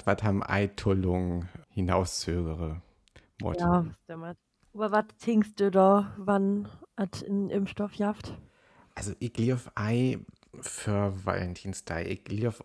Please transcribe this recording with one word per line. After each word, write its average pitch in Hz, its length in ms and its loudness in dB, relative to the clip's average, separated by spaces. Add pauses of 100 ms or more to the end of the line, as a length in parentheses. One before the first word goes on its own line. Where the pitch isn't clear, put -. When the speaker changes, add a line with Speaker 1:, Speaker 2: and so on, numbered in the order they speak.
Speaker 1:
was 98 180 2
haben 101 200 2
Eitullung 92 1040 0 (220)
hinauszögere. 87 1120 -2 (580)
Mord. - 200 -4
Speaker 2:
Ja, 175 260 4 (180)
stimmt. 165 340 -14 (360)
Aber 208 180 -4
was 214 140 4 (200)
denkst 214 300 2
du 196 160 2
da, 196 460 6
wann 202 500 6 (300)
hat - 260 -4
ein 202 260 -2
Impfstoff 202 460 -2
jaft? 214 420 -4 (580)
Speaker 1:
Also 101 240 -8
ich 120 180 -6
lief 123 380 0
ei 117 440 0 (420)
für 101 640 -2
Valentinstag, 92 840 -6
ich - 220 -8
lief 113 340 -4